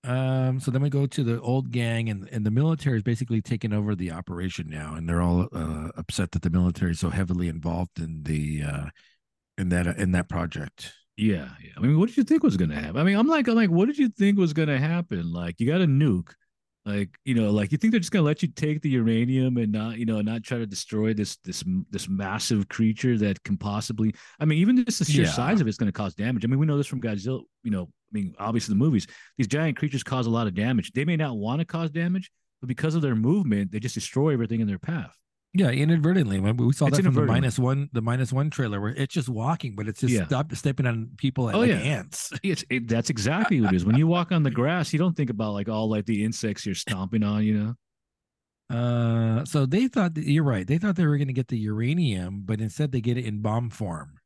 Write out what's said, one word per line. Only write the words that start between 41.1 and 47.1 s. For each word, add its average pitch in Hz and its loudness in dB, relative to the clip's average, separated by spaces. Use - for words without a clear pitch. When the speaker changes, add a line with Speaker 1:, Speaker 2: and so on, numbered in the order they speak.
Speaker 1:
people 127 0
Speaker 2:
Oh, 175 0
Speaker 1:
like 240 4
Speaker 2:
yeah. 165 2
Speaker 1:
ants. - -4
<laughs> - -12
Speaker 2:
It's, 185 -2
it, 123 -4
that's 113 0
exactly 147 0
what 98 4
it - 4
is. 85 2
When 110 4
you 156 6
walk 175 2
on 165 4
the 135 2
grass, 139 0
you 151 0
don't 175 2
think 135 0
about, 107 -2
like, 101 -4
all, 110 0
like, 107 0
the 104 0
insects 110 -4
you're 98 -2
stomping 95 -2